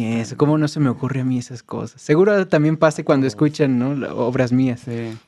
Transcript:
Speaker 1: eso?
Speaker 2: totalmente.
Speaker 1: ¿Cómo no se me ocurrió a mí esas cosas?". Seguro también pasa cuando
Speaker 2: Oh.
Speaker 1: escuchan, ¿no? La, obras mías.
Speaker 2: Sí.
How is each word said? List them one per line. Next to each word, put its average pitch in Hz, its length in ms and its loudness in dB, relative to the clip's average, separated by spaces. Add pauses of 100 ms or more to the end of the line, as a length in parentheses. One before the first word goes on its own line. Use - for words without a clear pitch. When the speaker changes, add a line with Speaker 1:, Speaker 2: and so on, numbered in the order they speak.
Speaker 1:
eso? 113 80 -2
Speaker 2:
totalmente. 113 240 -4
Speaker 1:
¿Cómo 147 220 2
no 151 100 0
se 147 140 -6
me 139 80 4
ocurrió 127 320 -4
a 127 40 -2
mí 127 120 0
esas 120 260 -10
cosas?". 117 380 -12
Seguro 190 480 2
también 156 260 2
pasa 156 300 2
cuando 135 200 2
Speaker 2:
Oh. 135 40 0
Speaker 1:
escuchan, 147 500 0
¿no? 135 160 -2
La, 127 180 -6
obras 123 380 0
mías. 127 320 0
Speaker 2:
Sí. 117 340 -8 (100)